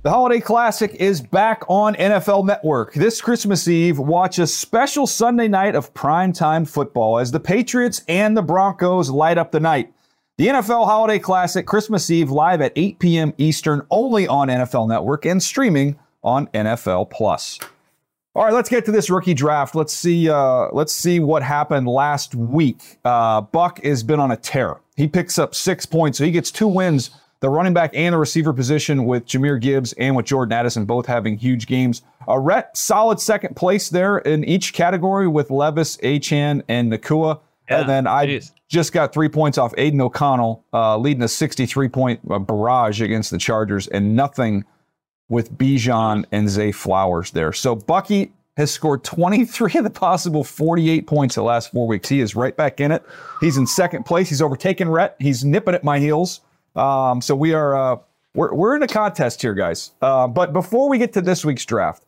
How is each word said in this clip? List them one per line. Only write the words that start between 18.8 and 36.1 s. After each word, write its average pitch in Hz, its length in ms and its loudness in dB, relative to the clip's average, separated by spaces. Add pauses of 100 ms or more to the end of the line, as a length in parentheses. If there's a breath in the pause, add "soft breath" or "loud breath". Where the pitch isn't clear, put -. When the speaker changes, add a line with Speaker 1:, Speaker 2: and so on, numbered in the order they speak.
Speaker 1:
to 214 80 0
this 208 160 2
rookie 180 240 0
draft. 147 420 0
Let's 156 200 -2
see, 170 340 2
uh, 135 440 2
let's 151 200 -2
see 175 260 0
what 151 240 2
happened 143 460 -2
last 143 460 -2
week. 123 720 -2
Uh, 113 340 2
Buck 170 420 -2
has 135 200 0
been 147 180 0
on 135 100 2
a 117 60 0
tear. 113 460 -4 (140)
He 147 120 0
picks 175 300 -2
up - 160 -2
six - 320 -4
points, 160 320 0
so 143 60 0
he 175 60 2
gets 165 200 -2
two 220 180 0
wins, 175 400 0 (300 soft breath)
the 135 120 0
running 175 240 2
back 165 200 2
and 170 200 0
the 165 40 2
receiver 156 360 0
position, 139 500 0
with 123 220 -2
Jahmyr 135 340 0
Gibbs 135 340 0
and 131 220 0
with 117 80 0
Jordan 127 300 0
Addison 117 320 0
both 120 200 -2
having 110 300 -2
huge 120 300 -2
games. 127 360 0 (240 loud breath)
Uh, 131 120 0
Rhett, 190 380 0
solid 214 440 0
second 202 340 -2
place 185 360 0
there 185 280 2
in 151 260 0
each 185 280 -2
category 185 560 0
with 151 220 0
Levis, 147 480 0
Achane, 147 680 0